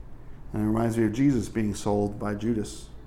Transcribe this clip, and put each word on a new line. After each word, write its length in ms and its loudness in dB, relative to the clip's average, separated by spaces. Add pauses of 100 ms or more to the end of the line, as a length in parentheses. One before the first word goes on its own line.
(540)
and 100 0
it 20 2
reminds 320 2
me 60 4
of 80 4
Jesus 380 4
being 260 0
sold 440 0
by 160 -2
Judas 520 -2 (200)